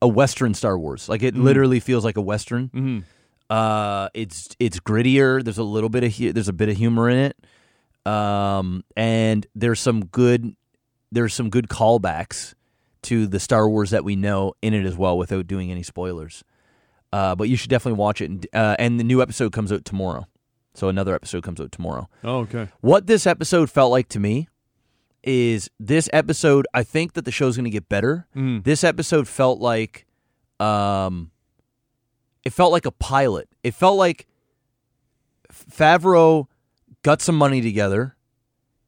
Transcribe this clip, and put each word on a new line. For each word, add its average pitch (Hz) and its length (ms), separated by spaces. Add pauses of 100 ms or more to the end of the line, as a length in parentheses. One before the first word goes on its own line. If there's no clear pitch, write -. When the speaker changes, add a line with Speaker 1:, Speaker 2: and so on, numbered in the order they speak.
Speaker 1:
a 123 80
Western 120 460
Star 95 240
Wars. 76 320
Like, 104 120
it 127 120
Speaker 2:
Mm. 127 80
Speaker 1:
literally 131 360
feels 117 280
like 104 100
a 104 60
Western. 107 460
Speaker 2:
Mm-hmm. 131 300 (520)
Speaker 1:
Uh, 107 640
it's, - 340 (100)
it's 117 220
grittier. 131 640
There's 110 140
a 117 40
little 107 280
bit 127 140
of 107 120
hu-, 113 160
there's 101 160
a 98 60
bit 107 160
of 98 80
humor 117 320
in 123 80
it. 135 180 (760)
Um, 101 720 (140)
and 110 580
there's 113 260
some 110 260
good, 120 500 (560)
there's 117 220
some 113 160
good 120 180
callbacks 98 840 (480)
to 113 240
the 95 120
Star 110 300
Wars 104 220
that 98 140
we 101 120
know 98 460
in 110 100
it 101 140
as 85 100
well, 90 220
without 90 280
doing 92 240
any 90 120
spoilers. 85 600 (680)
Uh, 95 220
but 107 160
you 127 60
should - 120
definitely 120 300
watch 104 240
it. 78 80
And, 92 240
uh, 107 240
and 120 200
the 117 60
new 127 160
episode 117 320
comes 104 180
out 101 140
tomorrow. 95 420 (460)
So - 160
another 95 260
episode - 300
comes 82 160
out 69 100
tomorrow. 82 380 (160)
Speaker 2:
Oh, 123 140
okay. 113 300 (120)
Speaker 1:
What 180 260
this 208 200
episode 165 440
felt 131 220
like 127 160
to - 100
me 110 300 (760)
is 120 560
this 143 340
episode, 151 640
I 175 80
think 160 300
that 160 140
the 127 40
show's 127 260
gonna 120 140
get 104 180
better. 123 460
Speaker 2:
Mm. 127 300
Speaker 1:
This 147 180
episode 156 460
felt 131 320
like, 113 460 (520)
um, 98 720 (1120)
it 127 80
felt 175 200
like 170 140
a 131 40
pilot. 131 580 (140)
It 120 120
felt 190 220
like 185 300 (1200)
F-, - 200
Favreau 160 760 (560)
got 151 200
some 170 140
money 139 240
together, 107 560 (720)